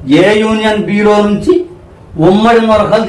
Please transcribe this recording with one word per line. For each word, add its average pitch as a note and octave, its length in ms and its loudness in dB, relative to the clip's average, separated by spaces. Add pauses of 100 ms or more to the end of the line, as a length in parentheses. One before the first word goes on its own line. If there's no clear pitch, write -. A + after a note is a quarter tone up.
ఏ F#3 320 2
యూనియన్ G#3+ 440 -2
బిలో G#3 320 0
నుంచి G#3 480 0 (540)
ఉమ్మడి A3 420 2
మూలకాలు G#3+ 480 0